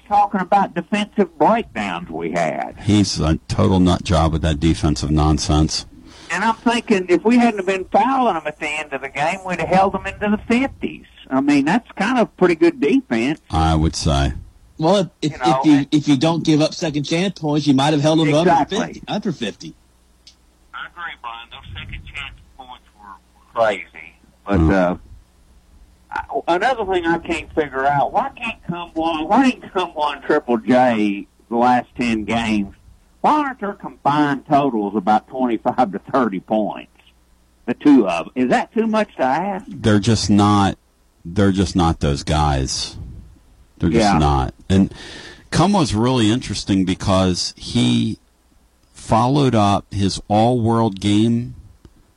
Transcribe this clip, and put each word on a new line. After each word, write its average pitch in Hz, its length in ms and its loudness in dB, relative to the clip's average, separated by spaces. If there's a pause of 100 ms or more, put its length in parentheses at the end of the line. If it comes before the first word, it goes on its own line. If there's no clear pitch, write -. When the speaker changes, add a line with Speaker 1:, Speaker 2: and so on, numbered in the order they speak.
Speaker 1:
talking 208 320 0
about 185 340 0
defensive 208 640 -4
breakdowns 104 720 -2
we 80 220 -6
had. 69 480 -4
Speaker 2:
He's 101 400 2
a 78 160 2 (140)
total 95 320 2
nut 90 240 2
job 80 260 2
with 80 120 -2
that 78 180 0
defensive 76 500 0
nonsense. 78 760 2 (460)
Speaker 1:
And 180 100 -4
I'm 226 140 0
thinking, 220 540 0
if 175 160 2
we 240 120 4
hadn't 233 200 4
have 185 80 -4
been 190 180 -2
fouling 240 520 2
them 160 120 -6
at 151 120 -10
the 156 100 -6
end 151 240 -8
of 131 80 -8
the 135 80 -10
game, 147 360 -4
we'd 175 140 -6
have 156 80 -4
held 190 260 2
them 190 140 -6
into 202 220 -6
the 208 80 0 (100)
fifties. 247 580 -4 (240)
I 131 120 0
mean, 143 240 2
that's 190 320 -2
kind 240 200 -2
of 202 200 -2
pretty 175 180 2
good 160 240 2
defense. 135 640 0 (100)
Speaker 2:
I 80 240 2
would 80 200 2
say. 69 360 0 (460)
Speaker 3:
Well, 165 200 2
if, 190 100 0 (140)
if, 151 120 -2
Speaker 1:
You - 60 -16
know, 127 200 2
Speaker 3:
if 151 60 0
you, 151 80 6
Speaker 1:
and 139 180 2
Speaker 3:
if 147 160 0
you 143 100 4
don't 160 260 0
give 151 180 2
up 151 120 0
second 151 300 -6
chance 175 340 -4
points, 151 300 -2
you 139 60 0
might 139 180 2
have 147 100 0
held 156 180 2
them 151 100 2
Speaker 1:
Exactly. 165 480 2
Speaker 3:
under - 160 -6
fifty, - 140 -18
under 196 260 -4
fifty. - 420 -10 (960)
Speaker 1:
I 139 140 -14
agree, 175 160 -16 (180)
Brian. 117 300 -14
Those 131 220 -18
second 156 320 -14
chance 143 300 -14 (220)
points 127 280 -20 (120)
were 98 180 -20 (380)
crazy. 87 600 -2 (320)
But, 98 140 0
Speaker 2:
Mm. 80 120 4
Speaker 1:
uh, 90 260 0 (1120)
I, - 440 -4
another 226 300 -2
thing 180 200 -2
I 165 140 0
can't 160 340 -8
figure 135 320 -2
out: 143 280 0
why 240 160 -2
can't 240 380 -12
Cumwan, 165 600 -4
why 233 200 4
ain't - 160 -2 (100)
Cumwan 151 520 -4
Triple 147 320 0
J 110 720 0 (220)
the 117 80 -4
last 123 300 2 (100)
ten 110 280 -2
games? 107 500 -2 (460)
Why 294 180 4
aren't 269 200 -4
their 202 140 -6
combined 143 760 -2
totals 120 480 0
about 107 340 0
twenty-five 123 640 -2
to 98 60 -6 (120)
thirty 110 300 -2
points? 92 500 -4 (760)
The - 80 -4
two 135 340 6
of 85 200 -4
'em. - 80 -20
Is 123 140 0
that - 240 0
too 226 140 0
much 214 280 -2
to 143 80 -4
ask? 175 440 -2
Speaker 2:
They're 107 320 0
just 107 300 0
not, 101 480 4 (460)
they're 98 300 0
just 92 220 0
not 82 260 0
those 71 220 -2
guys. 73 760 -2 (840)
They're 85 100 2
just 104 240 2
Speaker 1:
Yeah. 87 60 2
Speaker 2:
not. 71 340 0 (160)
And 95 240 4 (580)
Cum 185 220 2
was 143 200 0
really 113 380 2
interesting 101 540 -2
because 92 720 0
he 120 640 -2 (720)
followed 127 600 2
up 101 400 2
his 98 360 -2
all-world 113 720 2
game. 117 540 0 (600)